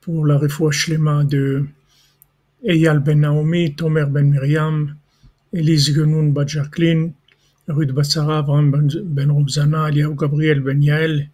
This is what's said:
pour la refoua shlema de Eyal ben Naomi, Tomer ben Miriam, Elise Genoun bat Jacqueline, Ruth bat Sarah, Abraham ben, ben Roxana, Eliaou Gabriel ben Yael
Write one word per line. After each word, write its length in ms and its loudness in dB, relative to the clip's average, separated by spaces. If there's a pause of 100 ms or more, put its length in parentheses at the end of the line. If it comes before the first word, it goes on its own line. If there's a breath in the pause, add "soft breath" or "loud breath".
pour 260 -2
la 100 4
refoua 340 0
shlema 520 0
de 420 0 (960 soft breath)
Eyal 360 2
ben 220 2
Naomi, 520 0
Tomer 320 -2
ben 240 2
Miriam, 640 -2 (560 soft breath)
Elise 400 2
Genoun 400 2
bat 140 0
Jacqueline, 680 -2 (540 soft breath)
Ruth 240 -2
bat 120 0
Sarah, 360 -2
Abraham 300 2
ben, 180 2 (160)
ben 280 -2
Roxana, 580 0
Eliaou 240 0
Gabriel 460 0
ben 240 0
Yael 500 -2